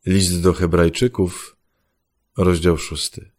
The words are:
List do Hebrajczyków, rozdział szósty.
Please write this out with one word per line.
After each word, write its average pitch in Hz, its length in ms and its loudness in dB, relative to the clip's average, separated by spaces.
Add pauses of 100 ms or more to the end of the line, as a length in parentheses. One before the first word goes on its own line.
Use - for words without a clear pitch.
List 90 340 0
do 87 120 4
Hebrajczyków, 87 1040 -2 (800)
rozdział 87 400 2
szósty. - 600 -12